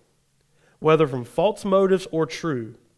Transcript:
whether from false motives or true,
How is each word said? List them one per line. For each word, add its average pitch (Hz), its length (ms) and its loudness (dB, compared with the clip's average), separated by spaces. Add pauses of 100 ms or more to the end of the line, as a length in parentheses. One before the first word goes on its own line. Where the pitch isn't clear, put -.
(800)
whether 156 260 4
from 131 160 -4
false 196 420 -2
motives 190 460 2
or 160 160 -2
true, 123 480 -6 (240)